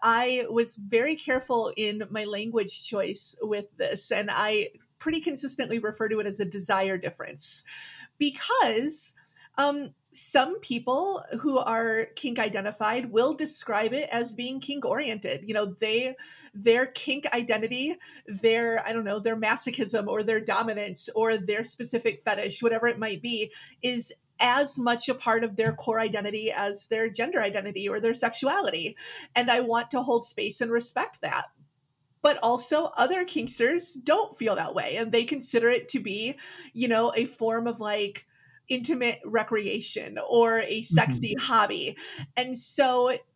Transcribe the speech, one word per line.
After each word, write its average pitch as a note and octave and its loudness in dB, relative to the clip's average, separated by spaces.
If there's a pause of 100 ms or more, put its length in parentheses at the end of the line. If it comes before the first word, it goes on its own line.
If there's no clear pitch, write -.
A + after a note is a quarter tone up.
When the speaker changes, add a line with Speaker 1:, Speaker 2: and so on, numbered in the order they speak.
Speaker 1:
I A#3+ 4
was A#3 2
very A#3 2
careful B3+ 0
in G#3+ -2
my G#3+ -4
language G#3 -2
choice - -4
with G#3 -2 (100)
this, F#3+ -4
and G#3 -2
I G#3+ 0 (260)
pretty D#4+ -2
consistently C4+ -4
refer G#3+ -2
to G#3+ 0
it G3+ -2
as G3 -4
a G3+ 0
desire F#3+ 0
difference - -10 (540)
because, D4 0 (460)
um, C#4+ 0 (200)
some D#4 2
people C4+ -2 (160)
who C4+ 2
are A3+ 0 (100)
kink B3 -4
identified G#3+ -2
will B3+ 4
describe A3+ -2
it C#4+ -2
as A#3 -2
being B3 -6
kink C#4 -6
oriented. A3 -2
You A3+ -4
know, G#3 0
they, A#3+ 0 (400)
their A#3 6
kink C4+ -4
identity, A#3+ 0 (300)
their, A3+ 2
I A3+ -4
don't A3+ -2
know, G#3 -2
their A3+ 0
masochism A3 0
or G#3+ 0
their A3 2
dominance G#3 -2
or A3 4
their G3+ -2
specific A#3 -4
fetish, G3 -2
whatever A3+ 4
it A#3 0
might G#3 -4
be, A3+ -4 (320)
is B3 -2 (280)
as C4+ 4
much A#3+ 0
a C4 0
part A3+ 2
of G#3 -4
their A3 2
core A3 -2
identity G#3+ -2
as G3+ -4
their A3+ 0
gender A#3 0
identity G3+ -2
or G3+ -2
their A3+ 2
sexuality. B3+ -2 (400)
And A#3+ 4
I A#3+ 4
want A#3 0
to C4 0
hold A#3 2
space - -6
and A#3 0
respect A#3+ -2
that. - -4 (720)
But D4 6
also B3 2 (120)
other F4+ 4
kinksters D4+ -2
don't E4+ 2
feel G#3+ 0
that - -2
way, E3 0
and A3 -2
they A#3 6
consider A#3+ 2
it A#3+ 2
to C4+ -2
be, G#3+ -4 (360)
you A#3+ 0
know, A3+ 4
a A#3 2
form A#3 -2
of, A#3 -4
like, G#3 -2 (440)
intimate B3 0
recreation G#3+ -2 (120)
or A3+ 6
a A3 -4
sexy G#3 2
Speaker 2:
Mm-hmm. B3+ -4
Speaker 1:
hobby. G#3 2 (380)
And B3+ -2
so B3 2 (180)